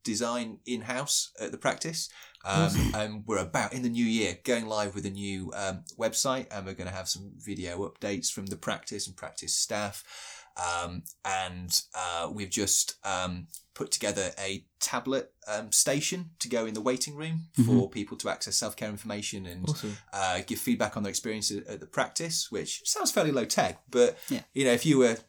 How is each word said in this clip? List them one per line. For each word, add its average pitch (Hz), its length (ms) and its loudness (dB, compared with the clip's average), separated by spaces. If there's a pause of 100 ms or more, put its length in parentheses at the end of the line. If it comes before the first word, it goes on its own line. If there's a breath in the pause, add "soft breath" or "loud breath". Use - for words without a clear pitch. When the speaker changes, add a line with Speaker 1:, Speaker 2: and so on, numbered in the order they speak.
Speaker 1:
design 117 600 -2
in-house 123 720 -2
at 104 120 -4
the - 60 -8
practice. - 520 -2 (360 loud breath)
Um, 98 180 4
Speaker 2:
Awesome. - 320 6
Speaker 1:
and 107 320 -2
we're 107 100 2
about 101 360 0
in 127 80 -4
the 123 80 2
new 117 160 4
year 107 400 4
going 117 200 2
live 104 300 0
with 101 100 -4
a 101 40 0
new, 98 460 -4
um, 95 280 -4 (140)
website, 120 540 0
and 98 140 -8
we're 95 80 -6
gonna 90 180 -6
have 92 180 -6
some 98 280 -6
video 92 520 -6
updates 101 420 -2
from 98 160 -6
the 98 80 -6
practice - 520 -6
and 92 80 -14
practice - 380 -6
staff. - 840 -4 (180)
Um, 87 460 -2 (220)
and, 90 560 -2 (140)
uh, 85 360 -2
we've 101 180 -6
just, - 460 2 (100)
um, 90 420 -2 (260)
put - 180 -6
together 101 460 0
a 98 280 -6 (160)
tablet, 131 500 -2 (160)
um, 107 240 -4
station 151 680 2
to 120 100 -4
go 117 160 0
in 107 80 -4
the 107 80 -4
waiting 127 340 0
room 160 320 -4 (100)
Speaker 2:
Mm-hmm. 123 60 8 (160)
Speaker 1:
for 127 100 2
people - 280 -6
to 104 120 -2
access - 280 -2
self-care 110 320 -2
information 104 560 -6
and, 90 240 -4
Speaker 3:
Awesome. 107 280 -2 (140)
Speaker 1:
uh, 92 340 0
give 104 140 -4
feedback 113 380 2
on 104 60 0
their 101 60 -2
experience 107 420 -2
at, 101 160 -4
at 101 120 -8
the 80 60 -12
practice, - 680 -2
which - 340 -4
sounds - 260 2
fairly 160 200 4
low 123 140 2
tech, - 440 0
but, 123 280 6 (100)
Speaker 2:
Yeah. - 140 -2 (120)
Speaker 1:
you 135 120 4
know, 120 80 8
if 120 120 2
you 147 120 8
were 117 200 8 (100)